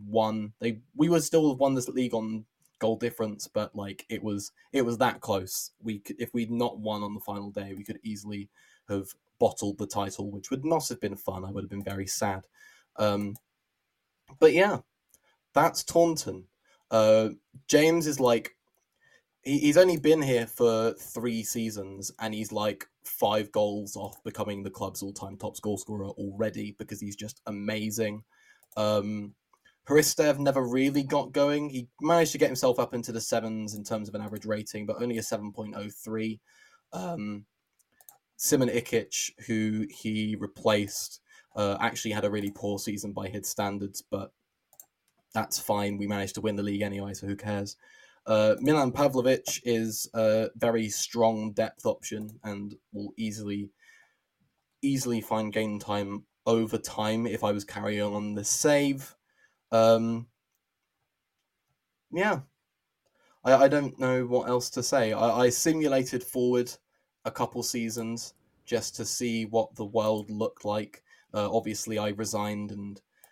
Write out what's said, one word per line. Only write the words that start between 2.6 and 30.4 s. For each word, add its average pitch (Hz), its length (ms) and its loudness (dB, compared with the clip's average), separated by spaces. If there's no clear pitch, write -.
goal 113 180 2
difference, 110 520 -4
but, - 260 -4
like, 98 360 -10
it 107 120 -6
was, 101 300 -6
it 135 80 4
was 117 160 0
that - 240 2
close. - 480 -4
We 107 240 -6
c-, - 120 -8
if 117 160 -6
we'd 113 160 -2
not 117 280 -2
won 107 240 -4
on 101 120 -6
the 107 60 -10
final 101 300 -8
day, 98 240 -8
we 101 100 -12
could 110 180 -12
easily 101 480 -10
have 98 160 -4
bottled 101 400 0
the 104 80 -4
title, 101 440 -6
which 101 200 -14
would 135 120 -4
not 160 280 0
have 120 100 -10
been 101 160 -6
fun. 92 260 -8
I 95 80 -10
would 101 140 -6
have 92 60 -14
been 101 120 -8
very 95 240 -6
sad. 98 400 -4
Um, 104 380 0
but 160 120 10
yeah, 180 280 4
that's 160 300 4
Taunton. 156 600 2
Uh, 110 400 6
James 160 400 6
is, 143 140 -2
like, 120 340 2
he, 139 180 0
he's 147 200 6
only 180 180 8
been 151 240 6
here 127 260 2
for 117 520 2
three 113 460 -6
seasons, 101 760 -6
and 110 160 -6
he's, 107 180 -6
like, 104 340 -4
five 104 480 0
goals 104 440 -2
off 107 260 -10
becoming 104 400 -6
the 98 60 -10
club's - 340 -8
all-time 98 360 -12
top - 240 -10
goal 104 160 -2
scorer 101 300 -8
already 104 680 -6
because 104 220 -12
he's 101 160 -10
just 107 300 -14
amazing. 107 760 -4
Um, 107 560 -2
Hristev 147 520 4